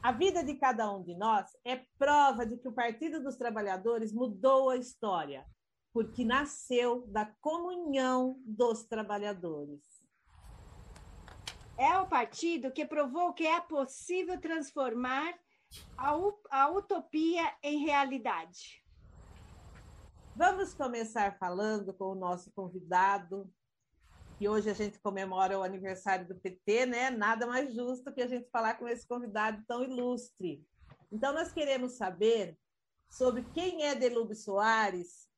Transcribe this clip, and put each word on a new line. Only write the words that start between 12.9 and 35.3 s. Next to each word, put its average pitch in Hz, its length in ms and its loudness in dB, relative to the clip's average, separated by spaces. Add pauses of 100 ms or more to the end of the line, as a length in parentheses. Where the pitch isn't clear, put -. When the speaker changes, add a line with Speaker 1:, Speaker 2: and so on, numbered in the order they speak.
Speaker 2:
que 320 160 -2
é 339 140 2
possível 339 800 -4
transformar 277 920 -2 (600)
a 285 220 0
u-, 403 340 0
a 269 180 6
utopia 330 800 0 (140)
em 294 220 0
realidade. 247 960 0 (1500)
Speaker 1:
Vamos 370 380 4
começar 226 680 -2
falando 196 540 -2
com 190 180 -4
o 196 40 -6
nosso 180 360 -4
convidado, 185 960 0 (920)
que 202 100 0
hoje 214 180 2
a 208 60 0
gente 208 260 -4
comemora 190 600 2
o 190 40 0
aniversário 185 640 -2
do 185 60 -12
P 185 160 -8 (160)
T, 233 220 4
né? 247 240 0
Nada 226 340 2
mais 254 260 0
justo 247 400 -4
que 269 80 -8
a 247 80 0
gente 247 220 -6
falar 226 300 0
com 240 80 -6
esse 233 200 -6
convidado 220 600 -4
tão 240 160 -4
ilustre. 240 840 -4 (460)
Então, 220 200 0
nós 330 220 -2
queremos 262 440 -2
saber 190 600 0 (500)
sobre 254 360 0 (100)
quem 339 300 -2
é 294 100 2
Delúbio 233 420 0
Soares 202 1040 0